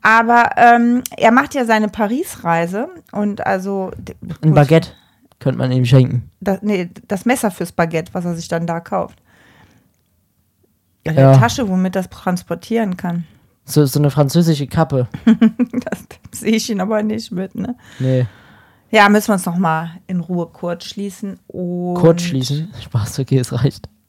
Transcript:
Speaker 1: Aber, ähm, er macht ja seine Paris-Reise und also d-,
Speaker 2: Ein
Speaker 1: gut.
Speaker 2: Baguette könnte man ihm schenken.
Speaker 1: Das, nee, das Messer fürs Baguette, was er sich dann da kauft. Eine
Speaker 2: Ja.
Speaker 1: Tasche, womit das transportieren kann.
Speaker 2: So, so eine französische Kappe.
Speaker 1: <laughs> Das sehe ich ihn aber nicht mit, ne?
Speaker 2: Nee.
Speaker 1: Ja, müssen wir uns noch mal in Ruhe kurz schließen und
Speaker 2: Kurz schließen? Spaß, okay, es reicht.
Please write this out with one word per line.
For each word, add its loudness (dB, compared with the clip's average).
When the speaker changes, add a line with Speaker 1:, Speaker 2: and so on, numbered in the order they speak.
Speaker 1:
Aber, 4
ähm, 6
er 4
macht 0
ja -2
seine 2
Paris-Reise -4
und -4
also -4
d-, -16
Speaker 2:
Ein -16
Speaker 1:
gut. 4
Speaker 2:
Baguette 4
könnte -4
man -2
ihm 2
schenken. 4
Speaker 1:
Das, -4
nee, -2
das -6
Messer 0
fürs -8
Baguette, -4
was -6
er -4
sich -12
dann -4
da -6
kauft. -8
Eine 0
Speaker 2:
Ja. 8
Speaker 1:
Tasche, 2
womit -2
das -4
transportieren -4
kann. -6
Speaker 2:
So, 2
so -2
eine 2
französische 2
Kappe. 0
Speaker 1:
<laughs> 6
Das -16
sehe -2
ich -4
ihn -4
aber -2
nicht -6
mit, -10
ne? -8
Speaker 2:
Nee. 0
Speaker 1:
Ja, 6
müssen 2
wir 4
uns -4
noch -4
mal -2
in -4
Ruhe -4
kurz -10
schließen -12
und -6
Speaker 2:
Kurz 4
schließen? -4
Spaß, -6
okay, 0
es -6
reicht. -2